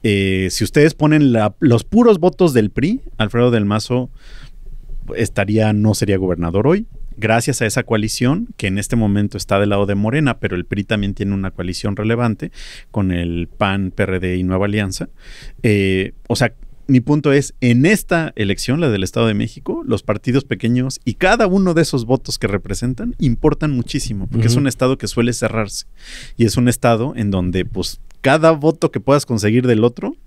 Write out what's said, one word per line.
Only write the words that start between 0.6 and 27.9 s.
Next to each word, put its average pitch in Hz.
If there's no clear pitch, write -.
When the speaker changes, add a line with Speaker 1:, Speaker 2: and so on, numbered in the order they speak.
Speaker 1:
ustedes 147
ponen 151
la, 107
los 120
puros 220
votos 175
del 107
pri, 185
Alfredo 120
del 110
Mazo 123
estaría, 107
no 107
sería 101
gobernador 90
hoy, 208
gracias 113
a 117
esa 120
coalición 117
que 101
en 95
este 104
momento 104
está 98
del 101
lado 101
de 101
Morena, 117
pero 92
el 87
pri 101
también 101
tiene 101
una 95
coalición 92
relevante 113
con 95
el 85
pan, 98
P 104
R 92
D 92
y 92
Nueva 92
Alianza. 101
Eh, 98
o 117
sea, 127
mi 127
punto 147
es, 139
en 123
esta 170
elección, 110
la 156
del 101
Estado 113
de 110
México, -
los 101
partidos 123
pequeños 123
y 117
cada 214
uno 185
de 165
esos 120
votos -
que 117
representan 120
importan 147
muchísimo, 117
porque 113
es 117
Speaker 2:
Ujú. 139
Speaker 1:
un 139
estado 127
que 110
suele 120
cerrarse 107
y 117
es 98
un 123
estado 120
en 104
donde, 90
pues, -